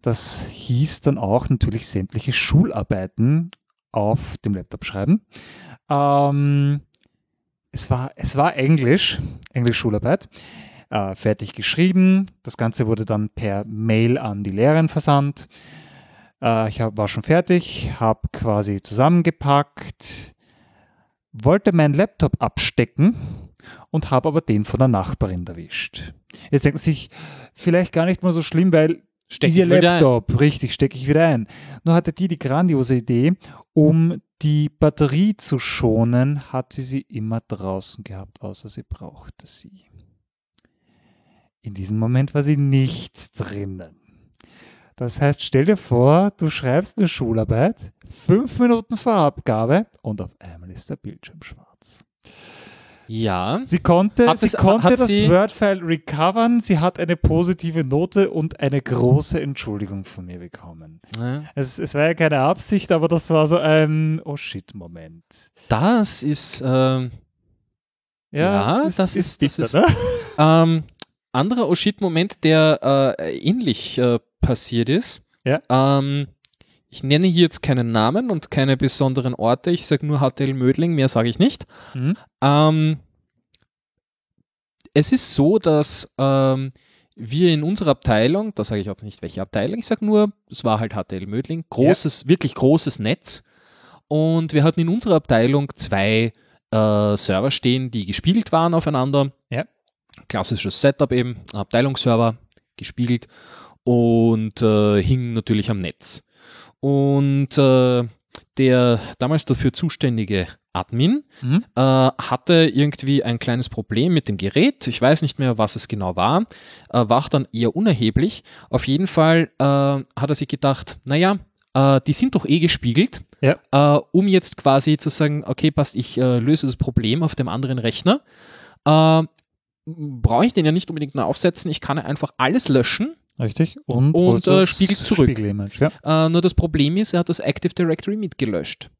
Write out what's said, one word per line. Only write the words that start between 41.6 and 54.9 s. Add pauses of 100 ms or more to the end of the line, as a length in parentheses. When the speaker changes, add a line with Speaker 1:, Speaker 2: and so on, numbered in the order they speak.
Speaker 1:
In
diesem
Moment
war
sie
nicht
drinnen. (1000)
Das
heißt,
stell
dir
vor,
du
schreibst
eine
Schularbeit, (180)
fünf
Minuten
vor
Abgabe (140)
und
auf
einmal
ist
der
Bildschirm
schwarz. (1040)
Speaker 2:
Ja.
Speaker 1:
Sie
konnte,
Speaker 2:
Hat
Speaker 1:
sie
Speaker 2:
es,
Speaker 1:
konnte
Speaker 2:
hat